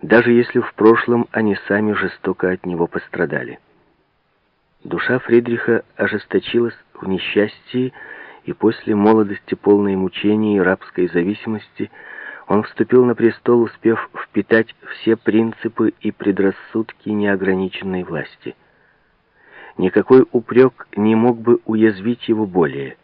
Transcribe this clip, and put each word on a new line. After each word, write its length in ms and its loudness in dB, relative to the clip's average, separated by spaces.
даже 300 2
если 280 2
в 160 -6
прошлом 560 4
они 260 0
сами 260 0
жестоко 560 -4
от 160 -6
него 220 -2
пострадали. 720 -6
Душа 360 -4
Фридриха 640 0
ожесточилась 840 -4
в 140 -12
несчастье, 880 -4
и 80 -10
после 420 -2
молодости, 580 2
полной 420 2
мучений 600 0
и 40 2
рабской 460 -2
зависимости, 840 -6
он 160 0
вступил 420 2
на 80 2
престол, 480 2
успев 540 -2
впитать 600 -2
все 220 0
принципы 840 -2
и 100 -4
предрассудки 1000 -4
неограниченной 920 -2
власти. 520 -12
Никакой 540 4
упрёк 640 2
не 200 2
мог 240 2
бы 260 2
уязвить 640 0
его 200 -2
более. 560 -4